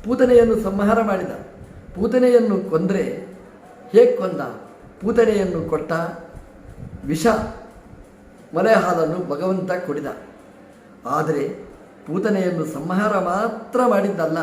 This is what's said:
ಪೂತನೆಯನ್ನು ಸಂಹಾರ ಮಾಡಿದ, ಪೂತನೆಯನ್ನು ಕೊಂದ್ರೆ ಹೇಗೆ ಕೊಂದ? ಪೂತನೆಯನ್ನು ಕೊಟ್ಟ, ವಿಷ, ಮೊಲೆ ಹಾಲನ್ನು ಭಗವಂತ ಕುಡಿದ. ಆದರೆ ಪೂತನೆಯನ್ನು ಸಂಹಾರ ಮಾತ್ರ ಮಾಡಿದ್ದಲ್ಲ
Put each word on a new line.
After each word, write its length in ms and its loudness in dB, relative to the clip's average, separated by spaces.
ಪೂತನೆಯನ್ನು 540 6
ಸಂಹಾರ 420 0
ಮಾಡಿದ, 280 -2
ಪೂತನೆಯನ್ನು 720 2
ಕೊಂದ್ರೆ 320 0
ಹೇಗೆ 240 6
ಕೊಂದ? 260 -4
ಪೂತನೆಯನ್ನು 680 0
ಕೊಟ್ಟ, 220 -4
ವಿಷ, 220 -2
ಮೊಲೆ 200 4
ಹಾಲನ್ನು 560 0
ಭಗವಂತ 420 -2
ಕುಡಿದ. 340 -4
ಆದರೆ 440 -2
ಪೂತನೆಯನ್ನು 580 0
ಸಂಹಾರ 540 -2
ಮಾತ್ರ 680 -2
ಮಾಡಿದ್ದಲ್ಲ 560 0